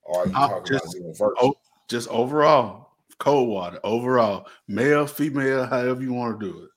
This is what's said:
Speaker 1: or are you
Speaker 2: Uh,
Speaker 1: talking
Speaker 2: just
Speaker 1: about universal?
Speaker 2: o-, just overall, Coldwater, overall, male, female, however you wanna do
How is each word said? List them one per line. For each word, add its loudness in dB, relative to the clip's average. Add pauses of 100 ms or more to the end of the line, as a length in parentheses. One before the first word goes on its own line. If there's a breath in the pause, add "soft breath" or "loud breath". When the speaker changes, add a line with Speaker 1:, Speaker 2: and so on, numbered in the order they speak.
Speaker 1:
or -2
are 0
you -4
Speaker 2:
Uh, 2
Speaker 1:
talking -6
Speaker 2:
just -2
Speaker 1:
about -14
universal? -4
Speaker 2:
o-, 2 (300)
just -6
overall, 2 (260)
Coldwater, 0
overall, 0 (220 loud breath)
male, 2
female, -2
however -2
you -4
wanna -4
do -10